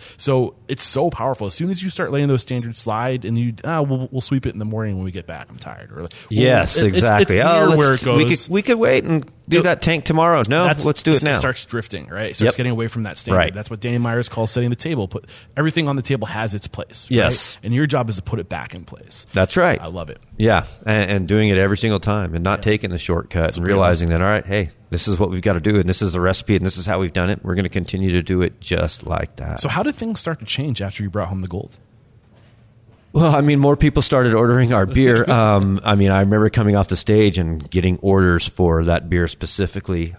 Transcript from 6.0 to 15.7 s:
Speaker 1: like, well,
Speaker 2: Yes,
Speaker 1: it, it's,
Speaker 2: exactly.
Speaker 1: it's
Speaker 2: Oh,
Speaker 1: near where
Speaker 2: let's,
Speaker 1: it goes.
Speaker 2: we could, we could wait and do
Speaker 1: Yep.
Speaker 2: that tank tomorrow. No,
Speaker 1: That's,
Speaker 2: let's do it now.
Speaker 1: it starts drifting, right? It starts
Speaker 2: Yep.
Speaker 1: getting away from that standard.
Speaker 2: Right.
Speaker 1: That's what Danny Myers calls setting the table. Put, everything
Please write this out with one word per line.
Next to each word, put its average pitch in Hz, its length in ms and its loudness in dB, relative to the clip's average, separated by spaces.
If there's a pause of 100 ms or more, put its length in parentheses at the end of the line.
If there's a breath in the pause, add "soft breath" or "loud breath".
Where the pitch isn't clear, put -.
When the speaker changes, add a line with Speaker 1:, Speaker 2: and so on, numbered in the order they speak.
Speaker 1:
like, 85 100 -14
well, - 160 -20
Speaker 2:
Yes, 110 480 4
Speaker 1:
it, 113 100 4
it's, 95 120 2
Speaker 2:
exactly. 104 400 4
Speaker 1:
it's 139 100 4
Speaker 2:
Oh, 160 200 4
Speaker 1:
near 160 80 6
where 147 120 6
Speaker 2:
let's, 131 120 2
Speaker 1:
it - 40 -10
goes. 123 120 4
Speaker 2:
we 147 180 4
could, - 140 -6
we 190 120 0
could 233 160 2
wait 240 260 2
and 156 220 0 (240)
do 165 80 4
Speaker 1:
Yep. 170 60 4
Speaker 2:
that 175 180 0
tank 165 240 0
tomorrow. 160 440 2
No, 160 160 2
Speaker 1:
That's, 147 200 0
Speaker 2:
let's 147 160 0
do 160 120 2
it 143 100 2
now. 151 80 0
Speaker 1:
it 135 80 0
starts 127 260 -4
drifting, 98 440 -10
right? 101 220 -8
It - 40 -12
starts 113 180 2
Speaker 2:
Yep. - 40 -6
Speaker 1:
getting 123 160 -2
away 113 160 -4
from 113 140 -6
that 95 140 -8
standard. 95 220 -2
Speaker 2:
Right. 85 140 0
Speaker 1:
That's 104 160 -12
what 110 100 -10
Danny 120 180 -4
Myers 120 320 -2
calls 113 220 -4
setting 123 180 -2
the 120 60 -2
table. 127 320 -4
Put, - 180 -12 (300 loud breath)
everything 156 320 0